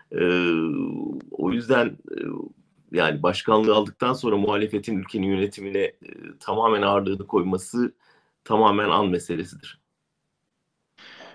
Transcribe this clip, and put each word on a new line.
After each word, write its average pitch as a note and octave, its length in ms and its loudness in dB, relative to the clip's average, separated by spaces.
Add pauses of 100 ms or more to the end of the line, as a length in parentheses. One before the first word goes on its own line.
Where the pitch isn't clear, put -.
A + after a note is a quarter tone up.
(120)
E, E2 100 -4 (1080)
o F#2 200 -2
yüzden, A#2+ 360 2
e, - 300 -12 (760)
yani D#2 320 2
başkanlığı G#2+ 520 2
aldıktan G#2+ 380 0
sonra A2+ 240 0
muhalefetin G2+ 640 -2
ülkenin G2 280 -4
yönetimine, G2 520 -2
e, - 140 0 (460)
tamamen G#2+ 420 2
ağırlığını G2 460 0
koyması F#2+ 640 0 (500)
tamamen G#2 460 4
an G2 180 2
meselesidir. - 720 -6 (1600)